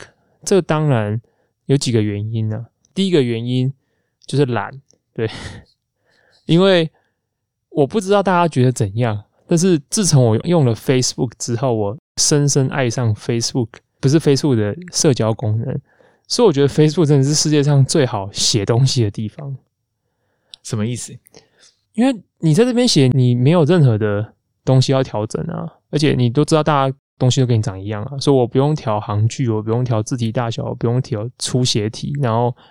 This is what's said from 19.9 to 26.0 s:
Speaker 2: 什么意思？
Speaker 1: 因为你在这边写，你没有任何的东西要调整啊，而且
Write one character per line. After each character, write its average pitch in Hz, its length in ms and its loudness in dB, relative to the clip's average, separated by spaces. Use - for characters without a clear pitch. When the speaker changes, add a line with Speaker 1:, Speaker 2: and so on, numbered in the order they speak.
Speaker 2:
什 - 160 -6
么 104 80 -2
意 120 100 -6
思？ - 180 -12
Speaker 1:
因 233 140 2
为 254 160 -2
你 160 160 2
在 208 100 6
这 254 80 0
边 240 160 2
写， 135 240 4
你 123 220 4
没 123 160 2
有 170 140 4
任 165 200 4
何 113 140 4
的 104 360 -2
东 131 160 4
西 127 120 2
要 135 100 2
调 110 240 -4
整 156 180 -6
啊， 170 260 -8
而 151 80 -2
且 147 180 2